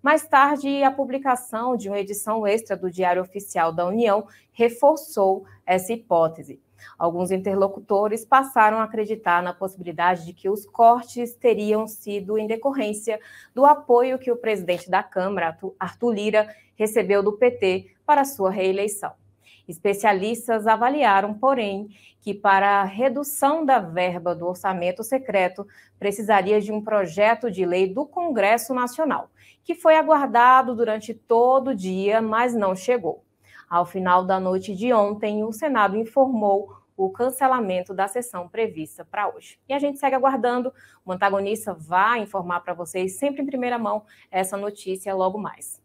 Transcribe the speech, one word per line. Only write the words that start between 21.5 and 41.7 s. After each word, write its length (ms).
que 140
para 480
a 20
redução 840
da 140
verba 560
do 100
orçamento 600
secreto 600
precisaria 640
de 100
um 140
projeto 680
de 160
lei 220
do 180
Congresso 680
Nacional, 560
que 100
foi 220
aguardado 800
durante 380
todo 560
o 60
dia, 460
mas 320
não 220
chegou. 480
Ao 160
final 400
da 120
noite 380
de 160
ontem, 520
o 100
Senado 420
informou 800
o 120
cancelamento 840
da 140
sessão 420
prevista 560
pra 280
hoje. 240
E 60
a 60
gente 180
segue 180
aguardando. 580
O 60
antagonista 600